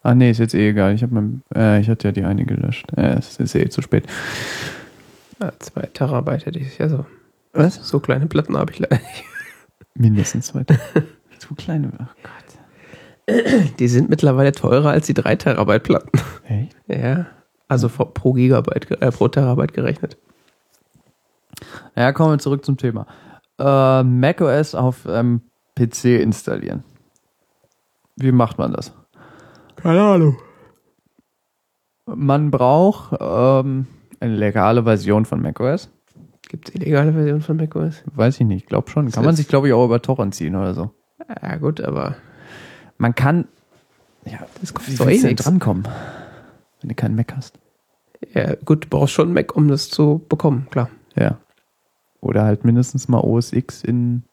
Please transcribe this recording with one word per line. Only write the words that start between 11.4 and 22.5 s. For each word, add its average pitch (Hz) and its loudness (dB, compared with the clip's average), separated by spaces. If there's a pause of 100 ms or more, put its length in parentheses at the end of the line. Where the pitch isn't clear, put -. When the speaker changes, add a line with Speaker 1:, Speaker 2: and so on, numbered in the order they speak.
Speaker 1:
kleine, 151 -6
oh - -12 (180)
Gott. - -20 (1500)
Speaker 2:
Die 123 2
sind 123 4
mittlerweile 139 4
teurer 147 2
als 151 0
die 120 -2
drei - 0
Terabyte 101 0
Platten. - 0 (260)
Speaker 1:
Echt? 110 -6 (120)
Speaker 2:
Ja. 131 -2 (420)
Also 131 0
pro, - -4
pro - -2
Gigabyte 127 2
ge-, - -4
äh, 123 2
pro - 2
Terabyte 131 0
gerechnet. 151 -4 (1800)
Speaker 1:
Ja, 127 2
kommen 156 2
wir 143 2
zurück 143 -4